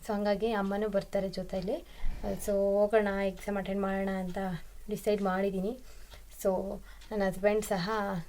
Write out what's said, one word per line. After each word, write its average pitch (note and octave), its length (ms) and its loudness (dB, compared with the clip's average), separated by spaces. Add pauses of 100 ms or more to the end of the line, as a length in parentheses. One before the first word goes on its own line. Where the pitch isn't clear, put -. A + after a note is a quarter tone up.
So A3 60 -2
ಹಂಗಾಗಿ G#3 400 2
ಅಮ್ಮನೂ G3+ 360 0
ಬರ್ತಾರೆ G3 400 0
ಜೊತೆಯಲ್ಲಿ. F#3 480 -4
ಆ, - 540 0 (160)
so - 60 0
ಹೋಗೋಣ, G3+ 560 6 (180)
ಎಕ್ಸಾಮ್ G3 300 -2
ಅಟೆಂಡ್ G3 260 -2
ಮಾಡೋಣ G3 260 0
ಅಂತ F#3 300 -2 (520)
ಡಿಸೈಡ್ G#3 320 0
ಮಾಡಿದ್ದೀನಿ. G3 560 0 (640)
So G3+ 80 4 (600)
ನನ್ನ G#3+ 120 0
ಹಸ್ಬೆಂಡ್ G3 420 2
ಸಹ F#3 260 0 (380)